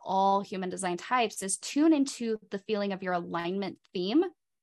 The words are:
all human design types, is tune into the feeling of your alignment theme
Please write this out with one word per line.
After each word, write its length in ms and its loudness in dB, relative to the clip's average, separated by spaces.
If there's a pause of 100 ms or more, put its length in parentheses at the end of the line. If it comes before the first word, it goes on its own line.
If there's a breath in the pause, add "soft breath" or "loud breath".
all 380 4
human 300 -6
design 260 -2
types, 460 0
is 140 -2
tune 360 4
into 460 0 (100)
the 80 -4
feeling 340 -2
of 120 -6
your 100 0
alignment 640 -4 (160)
theme 300 2 (400)